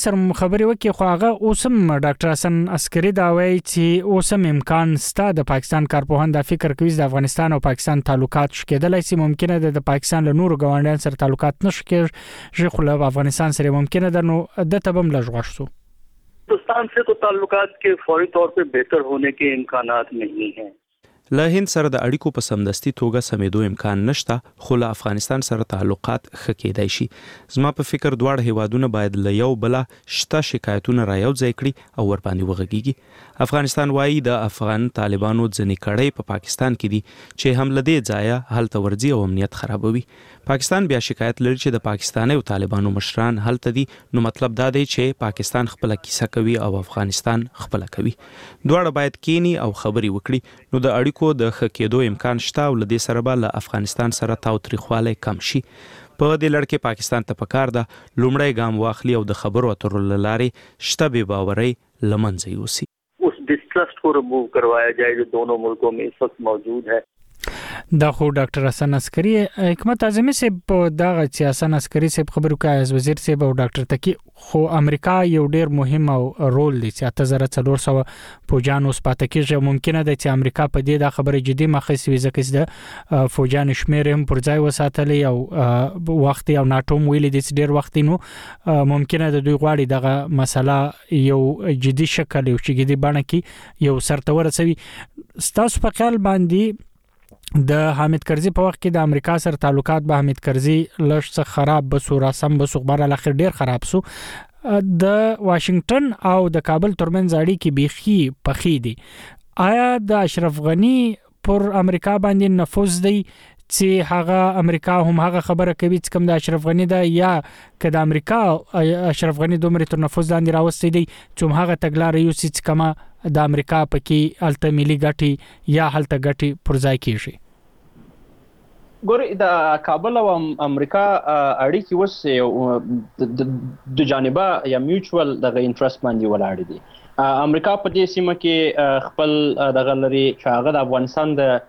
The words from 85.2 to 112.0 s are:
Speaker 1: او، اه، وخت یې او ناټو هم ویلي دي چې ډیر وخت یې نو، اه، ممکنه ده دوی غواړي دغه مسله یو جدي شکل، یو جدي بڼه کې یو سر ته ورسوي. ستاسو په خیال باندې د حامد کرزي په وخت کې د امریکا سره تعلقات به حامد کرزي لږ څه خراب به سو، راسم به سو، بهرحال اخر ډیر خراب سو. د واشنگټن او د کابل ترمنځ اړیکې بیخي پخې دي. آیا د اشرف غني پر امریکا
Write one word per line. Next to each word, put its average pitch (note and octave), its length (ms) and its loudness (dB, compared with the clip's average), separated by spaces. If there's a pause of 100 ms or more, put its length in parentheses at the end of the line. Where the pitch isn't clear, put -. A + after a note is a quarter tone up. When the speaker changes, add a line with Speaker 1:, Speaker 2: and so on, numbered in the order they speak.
Speaker 1:
او، B2+ 200 2
اه، B2+ 480 0 (160)
وخت C#3+ 420 2
یې D3 60 4
او C3+ 160 4
ناټو C3 260 0
هم D3+ 100 2
ویلي D3 280 2
دي C#3 40 0
چې C#3 200 -6
ډیر D3 160 2
وخت - 220 -4
یې D3 100 4
نو، F3+ 100 2
اه، - 640 -2 (120)
ممکنه D#3 360 0
ده C#3+ 160 0
دوی D3 80 2
غواړي D3 300 2 (100)
دغه C3+ 320 0 (160)
مسله C#3 500 0 (200)
یو C3+ 280 4 (460)
جدي C3+ 300 2
شکل، C#3 320 -2
یو A#2+ 180 2
جدي C3+ 300 2
بڼه C#3+ 340 2
کې E3+ 100 2 (480)
یو C3+ 80 2 (140)
سر C#3+ 160 -4
ته D#3 140 2
ورسوي. E3 360 0 (720)
ستاسو A3+ 360 0
په - 140 -4
خیال A#3 280 2
باندې F#3+ 540 2 (840)
د D#3 280 2
حامد D#3 320 0
کرزي D#3+ 220 0
په F3+ 120 2
وخت F#3 160 0
کې F3+ 160 -2
د D#3+ 140 2
امریکا D3 340 2
سره D#3 220 -2
تعلقات D3 440 2
به D3+ 60 4
حامد C#3 320 0
کرزي C3+ 280 2 (260)
لږ D3+ 340 2
څه D#3+ 80 0 (100)
خراب D3 400 2
به C#3 140 2
سو، C#3 140 0
راسم C#3+ 380 0
به D3 140 2
سو، C#3+ 80 -2
بهرحال C#3+ 360 2
اخر C#3 260 -2
ډیر F#3 160 2
خراب B2+ 320 -2
سو. F#3+ 100 2 (1000)
د - 20 4 (440)
واشنگټن F#3 600 2 (220)
او F#3 160 4
د E3 220 0
کابل F#3 220 2
ترمنځ F3 480 0
اړیکې E3+ 380 2
بیخي F#3 400 2 (300)
پخې D#3 260 0 (120)
دي. A2 80 -4 (640)
آیا A3+ 300 2 (240)
د - 20 2
اشرف E3+ 480 0
غني A3 540 2 (280)
پر G3+ 280 2 (120)
امریکا F#3 340 2